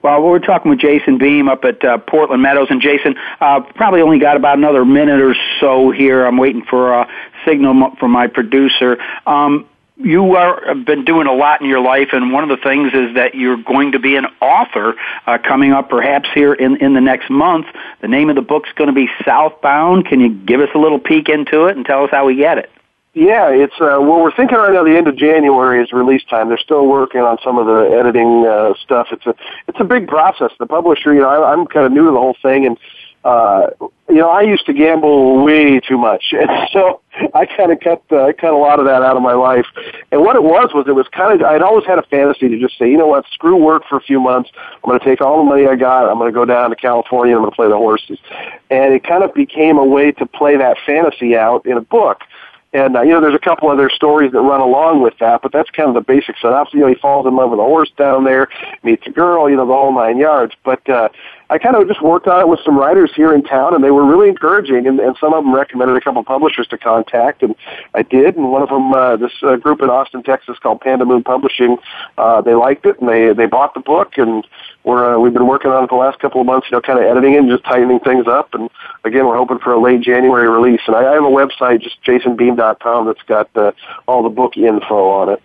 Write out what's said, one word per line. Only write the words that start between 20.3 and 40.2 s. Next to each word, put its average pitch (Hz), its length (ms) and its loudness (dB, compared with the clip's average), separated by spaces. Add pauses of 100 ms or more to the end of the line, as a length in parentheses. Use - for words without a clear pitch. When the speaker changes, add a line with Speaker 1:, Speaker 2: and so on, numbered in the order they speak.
Speaker 1:
us 143 160 0
a - 20 0
little 151 220 2
peek 156 280 -2
into 151 360 0
it 196 120 0
and 127 80 -10
tell 139 200 -2
us 139 80 -4
how 139 120 0
we 131 120 0
get 147 220 0
it? - 120 -12 (440)
Speaker 2:
Yeah, 185 340 2
it's, 139 320 2
uh, 143 200 2
well, 156 200 2
we're 165 160 0
thinking 247 220 2
right 202 140 2
now 180 120 2
the 160 120 4
end 170 120 2
of 135 80 -4
January 135 680 2
is 120 100 -6
release 123 320 0
time. 113 240 -4
They're 117 100 -2
still 143 280 0
working 131 340 0
on 117 220 0
some 127 160 -2
of 113 80 0
the 110 320 2
editing, 117 480 2
uh, 107 280 0
stuff. - 360 -4
It's - 160 -12
a, 117 80 -4 (320)
it's - 140 -8
a 220 40 0
big 196 220 -2
process. 156 540 -2
The 117 60 -8
publisher, 156 460 0
you 143 100 4
know, 135 60 2
I, 143 240 2
I'm - 140 -2
kinda 139 220 0
new 143 160 2
to 160 80 2
the 127 60 0
whole 127 220 -2
thing, 135 260 0
and, 117 120 -4 (460)
uh, 110 460 2 (380)
you 170 60 2
know, 165 160 4
I 190 120 2
used 208 240 0
to 156 60 -4
gamble 143 720 2
way 147 380 4
too 127 180 -4
much, 110 300 -2
<laughs> - 40 -6
and - 400 -2
so 185 280 0 (340)
I 156 120 0
kinda 175 300 -2
cut, 170 260 -4 (100)
uh, 143 220 2
cut 165 180 -2
a 151 40 0
lot 147 220 2
of 139 60 0
that 131 180 2
out 131 140 2
of 127 60 -2
my 123 120 0
life. 127 320 0 (460)
And 143 80 2